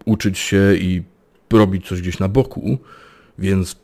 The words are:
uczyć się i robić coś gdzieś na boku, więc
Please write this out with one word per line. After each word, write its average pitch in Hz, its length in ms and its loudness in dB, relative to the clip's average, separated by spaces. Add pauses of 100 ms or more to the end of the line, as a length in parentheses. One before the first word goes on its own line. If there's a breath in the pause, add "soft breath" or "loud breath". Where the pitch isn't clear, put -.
uczyć 104 340 -2
się 98 360 2
i 90 280 -2 (500)
robić 98 340 4
coś 90 140 -6
gdzieś 90 180 -6
na 95 100 0
boku, 127 500 -2 (600 soft breath)
więc 95 460 -2